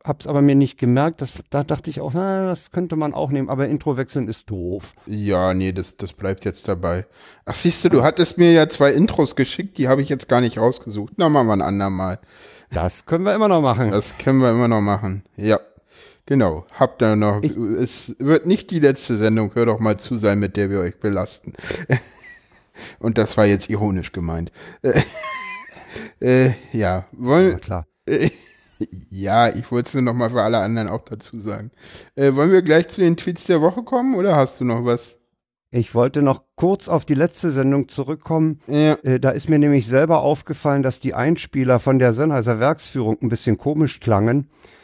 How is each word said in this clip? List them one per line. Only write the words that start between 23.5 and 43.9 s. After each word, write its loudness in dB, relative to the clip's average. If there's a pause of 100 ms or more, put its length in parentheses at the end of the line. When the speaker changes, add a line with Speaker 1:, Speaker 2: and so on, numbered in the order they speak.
Speaker 2:
ironisch -4
gemeint. -6 (300)
<laughs> 0 (1300)
Äh, 4 (220)
ja, -2
wollen 2
Speaker 1:
Ja, -6
klar. -8 (200)
Speaker 2:
<laughs> 0 (800)
ja, 0
ich -8
wollte -2
es -16
nur 0
noch 0
mal -2
für -2
alle 0
anderen -2
auch -8
dazu -16
sagen. -10 (440)
Äh, 4
wollen 4
wir 6
gleich 4
zu -6
den 4
Tweets -8
der 2
Woche 0
kommen 0
oder 2
hast 0
du -4
noch -2
was? -2 (540)
Speaker 1:
Ich -2
wollte 2
noch 2 (120)
kurz 0
auf 0
die 0
letzte 0
Sendung 0
zurückkommen. -4
Speaker 2:
Ja. 4 (100)
Speaker 1:
Äh, 0
da 2
ist -6
mir 4
nämlich 4
selber 2
aufgefallen, -2
dass -4
die -6
Einspieler 0
von 2
der 4
Sennheiser 0
Werksführung -2
ein -2
bisschen -2
komisch -2